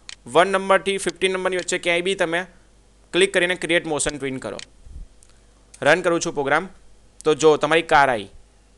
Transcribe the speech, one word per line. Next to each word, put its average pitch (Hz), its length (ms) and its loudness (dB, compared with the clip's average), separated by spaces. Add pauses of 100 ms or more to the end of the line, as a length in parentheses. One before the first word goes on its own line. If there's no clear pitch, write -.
(280)
વન 160 200 4
નંબરથી 196 500 0
ફિફ્ટીન 185 340 -2
નંબરની 185 260 -4
વચ્ચે 180 200 -4
ક્યાંય 175 240 -2
બી 190 140 -2
તમે 175 300 -2 (680)
ક્લિક 190 200 2
કરીને 180 220 0
ક્રિએટ 165 300 -2
મોશન 147 320 -4
ટ્વિન 131 200 -8
કરો. 110 200 -10 (1200)
રન 156 200 4
કરું 170 200 0
છું 165 120 -6
પ્રોગ્રામ, 147 360 -2 (540)
તો 156 100 2
જો 151 240 4
તમારી 156 240 2
કાર 147 280 4
આવી, 104 200 -4 (480)